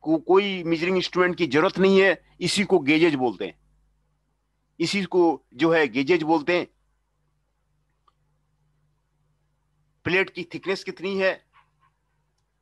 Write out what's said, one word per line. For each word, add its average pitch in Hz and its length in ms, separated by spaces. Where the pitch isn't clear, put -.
को-, 156 220
कोई 190 400
measuring 165 320
instrument 180 400
की 175 100
जरूरत 160 320
नहीं 190 240
है। 185 380
इसी 180 240
को 180 140
gauges 156 360
बोलते 113 320
हैं, 82 120
इसी 185 240
को 170 400
जो 160 180
है 160 160
gauges 139 340
बोलते 160 360
हैं। 156 80
Plate 180 260
की 180 240
thickness 185 300
कितनी 190 340
है - 360